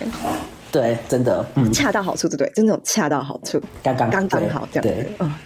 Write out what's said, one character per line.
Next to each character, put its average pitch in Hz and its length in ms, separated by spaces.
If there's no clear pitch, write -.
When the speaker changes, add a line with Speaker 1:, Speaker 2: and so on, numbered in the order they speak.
Speaker 1:
对， 120 260
真 123 160
的， 98 200
嗯。 113 160
Speaker 2:
恰 208 180
到 208 100
好 180 160
处， 170 120
对 143 80
不 - 0
对？ - 180
真 220 100
的 214 80
有 147 120
恰 180 240
到 147 120
好 139 220
处。 - 180
Speaker 1:
刚 131 140
刚， 120 120
Speaker 2:
刚 190 200
刚 165 200
好 156 220
这 147 100
样 - 60
子。 101 160
Speaker 1:
对， - 20
对。 202 140
Speaker 2:
嗯， 151 160